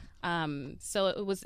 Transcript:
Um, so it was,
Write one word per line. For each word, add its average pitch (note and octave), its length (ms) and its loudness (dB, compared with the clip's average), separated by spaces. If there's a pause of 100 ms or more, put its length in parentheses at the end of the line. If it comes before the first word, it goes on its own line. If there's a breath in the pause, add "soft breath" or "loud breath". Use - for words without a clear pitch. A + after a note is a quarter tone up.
(240 loud breath)
Um, D3+ 560 0
so G3 280 2
it G3 180 0
was, G3 200 0